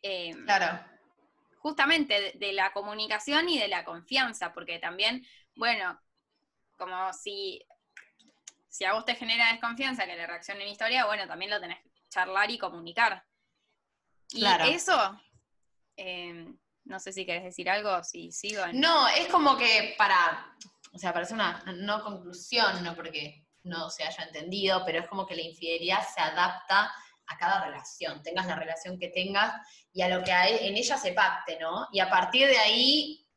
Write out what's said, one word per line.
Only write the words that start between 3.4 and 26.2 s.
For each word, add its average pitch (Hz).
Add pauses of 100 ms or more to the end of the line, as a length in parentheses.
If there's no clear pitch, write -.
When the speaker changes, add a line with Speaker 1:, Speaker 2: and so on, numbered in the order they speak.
Speaker 1:
y 320
de 208
la 175
confianza, 180
porque 170
también, 208 (280)
bueno, 214 (760)
como 185
si, 196 (1000)
si -
a 190
vos 220
te 240
genera 233
desconfianza 233
que 175
le 170
reaccione 175
una 202
historia, 233
bueno, 208
también 170
lo 208
tenés 170
que - (180)
charlar 196
y 240
comunicar. 175 (1040)
Y -
Speaker 2:
Claro. 185
Speaker 1:
eso, 277 (760)
em, 175 (280)
no 190
sé 196
si 190
querés 175
decir 180
algo, 196
si 170
sigo 202
en 240
Speaker 2:
No, 302
es 320
como 294
que 214
para, 185 (380)
o 180
sea, 180
para 185
hacer 208
una, 190 (140)
no 208
conclusión, 190
no 170
porque 160 (180)
no 165
se -
haya 160
entendido, 185
pero 185
es -
como 190
que 185
la 170
infidelidad 170
se 190